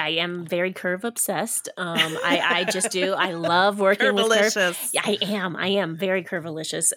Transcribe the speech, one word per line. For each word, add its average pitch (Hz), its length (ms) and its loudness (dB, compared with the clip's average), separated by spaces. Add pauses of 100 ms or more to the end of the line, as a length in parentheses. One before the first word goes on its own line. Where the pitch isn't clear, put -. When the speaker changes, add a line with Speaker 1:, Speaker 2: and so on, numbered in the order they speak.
Speaker 1:
I 156 80 0
am 175 400 -2
very 180 240 0
curve 185 320 -4
obsessed. 220 720 -4
Um, 165 480 -2
I, 175 200 2
I 175 200 2
just 202 260 0
do. 190 220 0
I 185 180 2
Speaker 2:
<laughs> 170 40 -6
Speaker 1:
love 180 440 2
working 202 380 4
with 220 160 2
curve. 214 200 4
Speaker 2:
Curvilicious. 180 400 0
Speaker 1:
Yeah, 175 120 0
I 208 180 0
am. 185 320 -2
I 180 140 -2
am 185 280 0
very 185 280 0
curvilicious. 160 720 -4